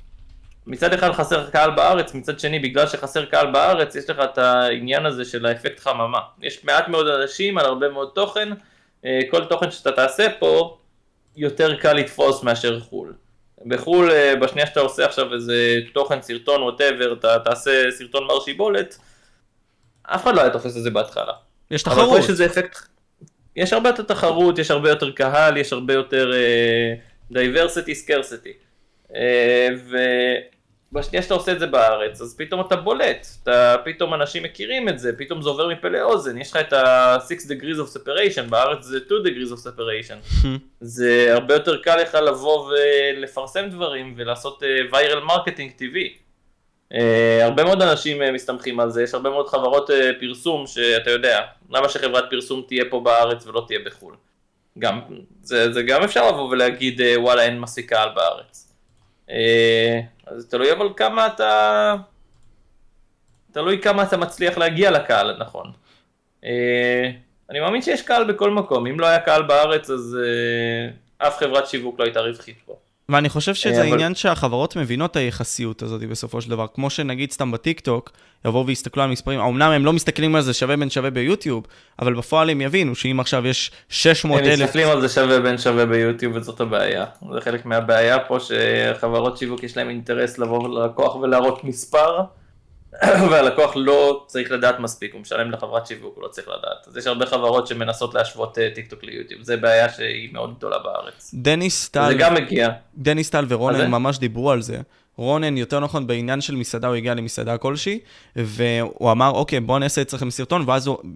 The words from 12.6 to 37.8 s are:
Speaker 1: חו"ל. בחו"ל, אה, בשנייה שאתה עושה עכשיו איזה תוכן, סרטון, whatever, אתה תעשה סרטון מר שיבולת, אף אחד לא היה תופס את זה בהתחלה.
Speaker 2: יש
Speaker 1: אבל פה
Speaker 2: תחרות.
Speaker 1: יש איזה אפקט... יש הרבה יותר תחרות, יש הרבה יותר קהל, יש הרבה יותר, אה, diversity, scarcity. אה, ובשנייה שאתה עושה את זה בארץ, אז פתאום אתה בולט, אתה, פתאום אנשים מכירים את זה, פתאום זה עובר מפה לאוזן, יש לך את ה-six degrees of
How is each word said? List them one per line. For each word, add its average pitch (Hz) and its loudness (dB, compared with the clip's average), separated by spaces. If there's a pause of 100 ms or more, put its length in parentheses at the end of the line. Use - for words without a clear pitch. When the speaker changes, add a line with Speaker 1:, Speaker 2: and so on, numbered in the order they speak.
Speaker 1:
חו"ל. 98 -14 (540)
בחו"ל, 165 4
אה, 143 6
בשנייה 131 0
שאתה 147 0
עושה 139 2
עכשיו 131 -2
איזה 120 0 (140)
תוכן, 139 0
סרטון, 127 -2
whatever, 123 0
אתה 113 4
תעשה 127 2
סרטון 131 -6
מר 139 0
שיבולת, 196 -2 (1080)
אף - -6
אחד - 2
לא 160 6
היה 127 6
תופס 120 -4
את 117 -8
זה 120 0
בהתחלה. 104 -4 (380)
Speaker 2:
יש - -4
Speaker 1:
אבל 127 2
פה 139 6
Speaker 2:
תחרות. 233 6
Speaker 1:
יש 220 2
איזה 175 2
אפקט... 180 -2 (800)
יש 185 0
הרבה 226 2
יותר 233 -2
תחרות, 175 2
יש 156 -2
הרבה 147 4
יותר 147 2
קהל, 143 4
יש 143 -2
הרבה 127 -2
יותר, 131 2
אה, 117 2 (380)
diversity, 156 0
scarcity. 135 -2 (640)
אה, 123 4 (1200)
ובשנייה 147 -4
שאתה 190 -2
עושה 180 -2
את 175 -2
זה 165 -4
בארץ, 110 2
אז 117 -14
פתאום 180 -6
אתה 185 0
בולט, 220 -2 (160)
אתה, 123 6 (100)
פתאום 160 -4
אנשים 156 -4
מכירים 220 -6
את 135 -6
זה, 120 -2
פתאום 156 -8
זה 143 -2
עובר 147 -2
מפה 170 -6
לאוזן, 170 0
יש 135 -12
לך - -2
את 156 -2
ה-six 127 4
degrees 143 -6
of 143 -8